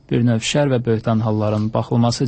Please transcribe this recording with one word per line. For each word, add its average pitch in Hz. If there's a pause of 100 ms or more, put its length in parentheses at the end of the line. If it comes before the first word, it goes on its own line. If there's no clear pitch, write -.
bir 127
növ 117
şər 147
və 127
böhtan 113
halların 107
baxılması 117